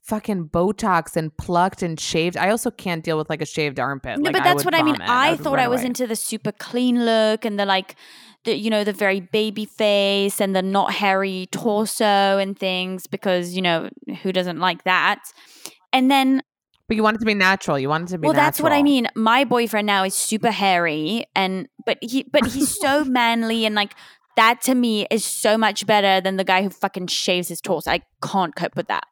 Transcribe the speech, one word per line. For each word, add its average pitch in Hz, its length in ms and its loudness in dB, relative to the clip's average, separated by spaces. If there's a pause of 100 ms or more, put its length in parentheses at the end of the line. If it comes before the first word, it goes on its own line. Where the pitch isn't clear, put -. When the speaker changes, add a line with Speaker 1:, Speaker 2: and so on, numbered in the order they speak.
Speaker 1:
fucking 196 480 -4
Botox 180 640 0
and 160 220 -4
plucked 180 460 0
and 165 160 -6
shaved. 175 360 -2
I 180 140 0
also 233 220 -2
can't 165 320 -6
deal 160 140 -2
with, 156 120 -6
like, 156 140 -4
a - 20 -4
shaved 143 340 -4
armpit. 131 380 -4
Speaker 2:
No, 294 80 -2
Speaker 1:
Like, - 80 -2
Speaker 2:
but 370 80 2
Speaker 1:
I - 20 -2
Speaker 2:
that's 359 140 4
Speaker 1:
would - 80 -2
Speaker 2:
what 359 100 0
I 330 60 4
mean. 311 140 2
Speaker 1:
vomit. - 140 -8
Speaker 2:
I 254 180 2
Speaker 1:
I 330 40 2
would 320 100 -2
Speaker 2:
thought 277 160 -2
Speaker 1:
run 262 80 2
Speaker 2:
I - 20 -2
was 247 140 0
Speaker 1:
away. 254 60 -4
Speaker 2:
into 247 200 -4
the 220 80 -4
super 214 360 -6
clean 240 540 0
look 220 400 2
and 202 140 -4
the, 202 60 0
like, 190 300 -2 (480)
the, 226 120 0
you 208 160 -2
know, 214 120 2
the 202 100 -2
very 196 260 0
baby 214 460 -4
face 202 760 0
and 196 140 0
the 185 80 2
not 196 300 0
hairy 190 580 -2
torso 208 880 2
and 196 180 -4
things 185 480 -4
because, 180 480 -2
you 185 80 -2
know, 170 280 0 (340)
who 190 80 -2
doesn't 180 280 -2
like 180 260 -2
that? 180 340 2 (760)
And 262 160 4
then 269 320 4 (460)
Speaker 1:
But 226 80 -2
you 214 80 0
want 214 140 2
it - 20 -8
to 233 60 -4
be 214 100 2
natural. 190 420 2
You 135 120 -2
want 165 200 -2
it 185 40 -6
to 175 40 -6
be 160 80 -4
Speaker 2:
Well, 311 80 4
that's 302 260 2
what 302 120 2
I 294 60 4
Speaker 1:
natural. 294 60 4
Speaker 2:
mean. 269 320 2
My 226 280 2
boyfriend 233 420 0
now 196 200 2
is 196 100 -4
super 220 340 0
hairy 175 760 0 (100)
and, 190 320 -2 (180)
but - 160 -2
he, 247 220 -4
but 277 240 2
he's 269 320 -2
so 294 240 2
Speaker 1:
<laughs> 254 160 0
Speaker 2:
manly 226 480 0
and, 214 80 -2
like, 202 180 -2 (440)
that 233 240 4
to 262 120 2
me 233 380 2
is 220 140 0
so 220 320 2
much 208 280 0
better 196 360 4
than 190 160 -2
the 190 80 0
guy 190 180 2
who 196 60 -2
fucking 190 380 -4
shaves 180 420 -2
his 170 120 -8
torso. 160 300 -2
I 175 100 0 (220)
can't 180 320 -2
cope - 220 -6
with 175 100 -6
that. 90 240 -2